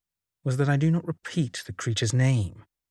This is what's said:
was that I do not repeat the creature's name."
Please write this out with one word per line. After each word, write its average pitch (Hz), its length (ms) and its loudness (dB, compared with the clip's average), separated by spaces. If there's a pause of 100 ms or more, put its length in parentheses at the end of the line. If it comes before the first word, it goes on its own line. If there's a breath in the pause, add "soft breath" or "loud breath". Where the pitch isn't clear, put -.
(440)
was 131 140 -2
that 139 100 2
I 143 80 2
do 156 160 2
not 170 160 0
repeat - 580 -6
the 113 60 -12
creature's 113 400 -2
name." 127 540 0 (260)